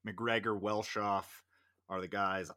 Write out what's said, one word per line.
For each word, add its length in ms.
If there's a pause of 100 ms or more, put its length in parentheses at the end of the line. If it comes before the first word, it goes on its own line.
McGregor, 540
Welshoff 680 (640)
are 120
the 60
guys 500